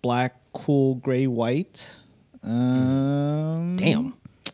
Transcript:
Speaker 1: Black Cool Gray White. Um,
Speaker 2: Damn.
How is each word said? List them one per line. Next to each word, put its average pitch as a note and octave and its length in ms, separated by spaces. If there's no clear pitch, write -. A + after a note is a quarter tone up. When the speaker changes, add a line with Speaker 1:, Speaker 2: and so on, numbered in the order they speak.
Speaker 1:
Black B2 320
Cool C3+ 440
Gray C3 320
White. A#2+ 680
Um, C#3+ 1300
Speaker 2:
Damn. A3 380